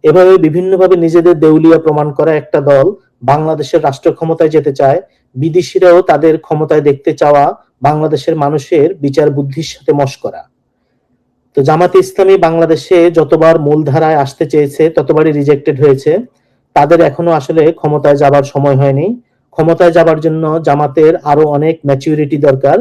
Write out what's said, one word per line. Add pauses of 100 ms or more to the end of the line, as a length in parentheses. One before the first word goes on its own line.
এভাবে
বিভিন্নভাবে
নিজেদের
দেউলিয়া
প্রমাণ
করা
একটা
দল (300)
বাংলাদেশের
রাষ্ট্র
ক্ষমতায়
যেতে
চায়, (340)
বিদেশিরাও
তাদের
ক্ষমতায়
দেখতে
চাওয়া (280)
বাংলাদেশের
মানুষের
বিচার
বুদ্ধির
সাথে
মশকরা। (1120)
তো
জামাতে
ইসলামী
বাংলাদেশে
যতবার
মূলধারায়
আসতে
চেয়েছে,
ততবারই
রিজেক্টেড
হয়েছে। (560)
তাদের
এখনো
আসলে
ক্ষমতায়
যাবার
সময়
হয়নি। (280)
ক্ষমতায়
যাবার
জন্য
জামাতের
আরো
অনেক
ম্যাচুরিটি
দরকার।